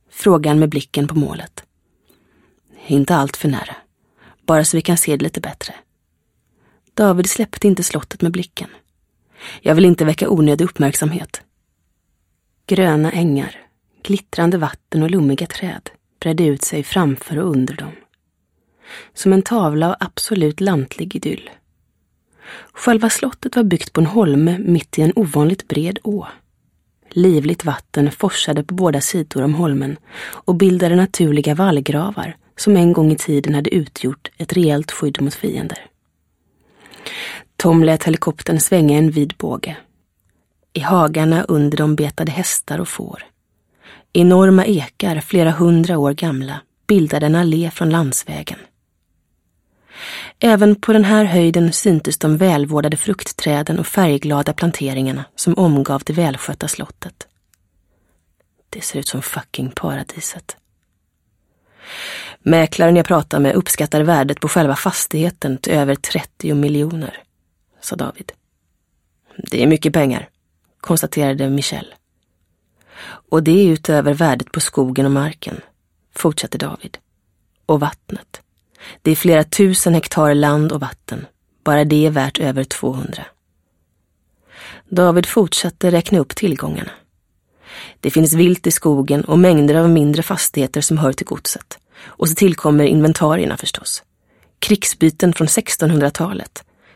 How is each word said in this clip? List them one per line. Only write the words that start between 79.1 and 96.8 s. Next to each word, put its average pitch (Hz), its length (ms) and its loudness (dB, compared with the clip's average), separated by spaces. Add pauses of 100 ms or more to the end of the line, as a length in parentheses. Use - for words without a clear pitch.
är 156 60 4
flera 156 280 4
tusen 185 500 2
hektar 156 400 2
land 147 380 2
och 151 80 -4
vatten. - 460 -12 (380)
Bara 147 200 2
det 151 220 4
är 156 40 2
värt 139 280 -2
över 135 260 -2
tvåhundra." - 600 -8 (1600)
David 175 380 4
fortsatte 180 640 0
räkna 170 280 2
upp - 180 -4
tillgångarna. - 540 -6 (1120)
"Det 139 100 -4
finns 160 220 4
vilt 175 340 4
i 170 40 0
skogen 143 540 0
och 156 140 4
mängder 156 360 6
av 165 160 4
mindre 151 320 4
fastigheter 147 580 -4
som 156 180 0
hör 143 140 0
till - 140 -12
godset. - 520 -10 (220)
Och - 280 -4
så 160 60 -2
tillkommer 160 500 4
inventarierna 156 720 2
förstås. - 460 -10 (560)
Krigsbyten 180 720 0
från 156 160 -2
sextonhundratalet, 147 1160 -2 (320)